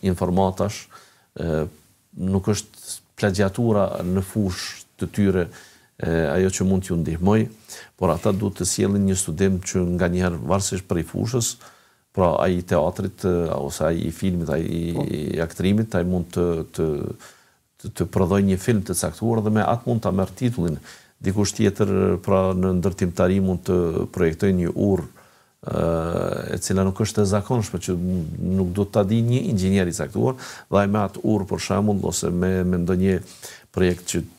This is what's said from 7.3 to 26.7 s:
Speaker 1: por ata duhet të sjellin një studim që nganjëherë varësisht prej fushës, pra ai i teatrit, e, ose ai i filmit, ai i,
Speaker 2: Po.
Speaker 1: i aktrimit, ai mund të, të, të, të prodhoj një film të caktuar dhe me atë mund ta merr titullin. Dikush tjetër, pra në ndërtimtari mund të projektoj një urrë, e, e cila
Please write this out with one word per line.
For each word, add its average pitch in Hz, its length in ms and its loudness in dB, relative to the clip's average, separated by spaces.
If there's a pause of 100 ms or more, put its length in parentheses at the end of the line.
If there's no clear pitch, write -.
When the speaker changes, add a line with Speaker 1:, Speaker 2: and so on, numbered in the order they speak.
Speaker 1:
por 90 160 2
ata 82 240 2
duhet 98 240 -2
të 90 80 -2
sjellin 101 400 2
një 95 80 2
studim 90 460 0
që 92 240 -2 (100)
nganjëherë 87 480 0
varësisht 92 460 -2
prej 82 180 0
fushës, 117 480 -2 (600)
pra 90 180 4 (100)
ai 90 160 2
i 87 60 -4
teatrit, 90 580 0
e, 90 120 2 (160)
ose 69 360 -2
ai 82 200 0
i 80 40 -4
filmit, 87 380 -2
ai 76 140 0
i, 85 180 -4 (100)
Speaker 2:
Po. 85 140 -2
Speaker 1:
i - 340 -4
aktrimit, 98 560 0
ai 90 80 2
mund 90 300 -2
të, 87 140 2 (260)
të, 82 140 0 (920)
të, 117 160 -12
të 90 140 -2
prodhoj 95 340 4
një 95 160 4
film 110 240 0
të 90 140 -4
caktuar 113 440 -2
dhe 107 120 0
me 107 100 4
atë - 240 0
mund 117 160 0
ta 95 80 0
merr 95 240 0
titullin. 90 400 -2 (440)
Dikush 98 340 0
tjetër, 98 720 2
pra 95 260 4
në 92 280 0
ndërtimtari 92 600 0
mund 92 240 0
të 92 140 2 (340)
projektoj 85 460 2
një 87 160 0
urrë, 95 320 2
e, - 800 -8 (680)
e - 80 -4
cila 95 240 0